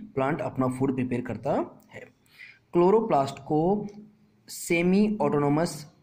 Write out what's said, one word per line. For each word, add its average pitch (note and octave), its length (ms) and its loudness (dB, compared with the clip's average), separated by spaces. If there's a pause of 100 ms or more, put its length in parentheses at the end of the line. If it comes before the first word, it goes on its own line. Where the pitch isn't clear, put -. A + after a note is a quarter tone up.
(160)
प्लांट C3+ 260 -2
अपना B2+ 260 -2
फूड B2+ 280 0
प्रिपेयर B2 260 -2
करता C#3 600 -4 (120)
है। - 80 -16 (720)
क्लोरोप्लास्ट F3 680 4
को F3+ 480 0 (600)
सेमी F#3+ 760 2
ऑटोनोमस D3 720 0 (120)